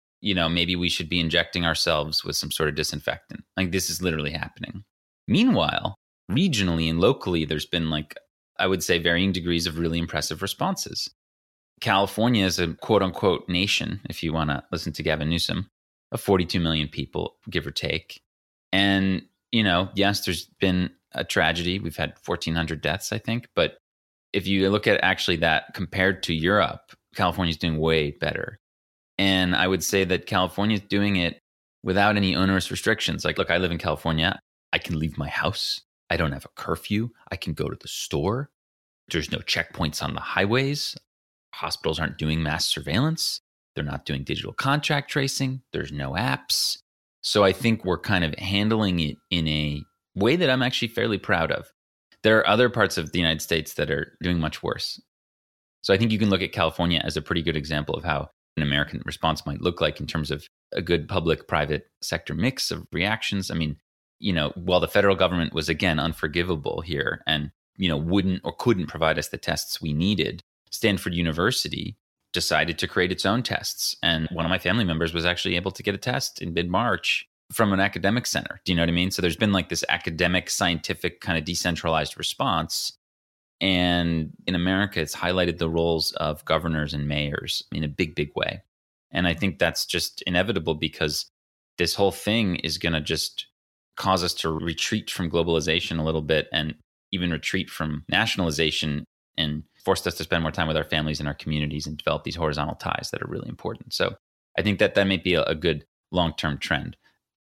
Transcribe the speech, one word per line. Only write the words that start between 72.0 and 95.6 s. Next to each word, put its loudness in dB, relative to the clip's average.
decided 2
to -2
create 2
its -2
own 2
tests. -4
And 2
one -2
of 0
my 2
family 2
members 0
was -2
actually 0
able -2
to -8
get 0
a -8
test -4
in -6
mid-March 0
from 4
an 4
academic 0
center. -6
Do 0
you 4
know 4
what 4
I 2
mean? 2
So -4
there's 2
been, 4
like, 0
this -4
academic, 0
scientific, -2
kind 0
of -2
decentralized -2
response. -2
And 2
in -2
America, 0
it's -4
highlighted 0
the 0
roles 2
of -4
governors 0
and -4
mayors -4
in -4
a -2
big, -2
big -4
way. -4
And 0
I 4
think -2
that's 0
just -4
inevitable 0
because -4
this 0
whole 2
thing 0
is -4
gonna 0
just -4
cause 2
us -2
to -2
retreat -4
from -4
globalization 0